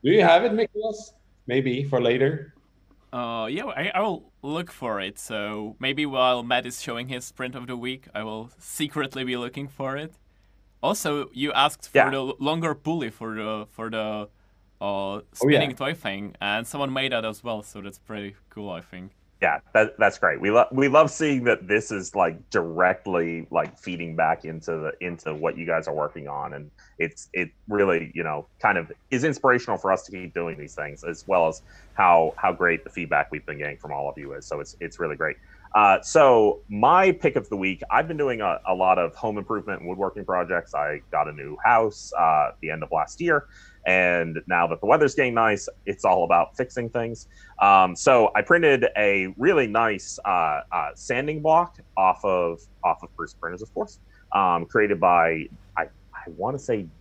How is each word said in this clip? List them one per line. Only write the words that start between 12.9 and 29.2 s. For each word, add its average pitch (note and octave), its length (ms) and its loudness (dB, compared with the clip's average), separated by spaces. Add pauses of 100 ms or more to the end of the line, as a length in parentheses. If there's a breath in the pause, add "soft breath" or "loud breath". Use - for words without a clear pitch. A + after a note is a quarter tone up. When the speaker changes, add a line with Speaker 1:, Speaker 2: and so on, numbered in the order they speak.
Speaker 2:
for A2 260 -10
the, G#2+ 360 -8
for A2+ 180 -10
the, A2 100 -6
uh, G#2+ 280 -4 (540)
Speaker 1:
Oh, G2 340 -4
yeah. G#2+ 80 -12 (100)
Speaker 2:
spinning C#3+ 420 2
toy C#3 180 -6
thing, G2+ 480 -10
and G#2+ 260 -4
someone C#3 240 -6
made C3 220 -4
that A2+ 100 -2
as A2 180 -8
well, A2 200 -8
so - 200 -18
that's G2 180 -16
pretty G2+ 360 -12 (140)
cool, G#2 200 -14
I F2 120 -10
think. F#2 300 -18 (300)
Speaker 3:
Yeah, D#2 180 0 (140)
that, A2 240 2
that's G2+ 200 2
great. D#2 240 0
We G2 100 0
lo-, A#2 220 6
we C3+ 160 2
love D3 200 6
seeing C#3+ 360 -2
that G#2 240 2
this G#2+ 200 0
is, F#2+ 260 -8
like, E2 340 0
directly, E2+ 1000 0
like, F2 280 -2
feeding E2+ 400 -10
back D#2+ 260 0
into D#2+ 280 -10
the, D#2 200 -6 (140)
into E2+ 280 -8
what D#2 240 -4
you E2 80 -8
guys E2 220 -2
are D2+ 60 -6
working D2+ 340 -6
on, C#2+ 260 -10
and D2 160 -14 (280 soft breath)
it's, - 340 -8
it F2+ 180 -6 (200)
really, F#2+ 440 0
you E2+ 100 -6
know, D#2 240 -6 (120)
kind G2+ 180 2
of D#2+ 140 -6 (180)
is B2+ 140 -2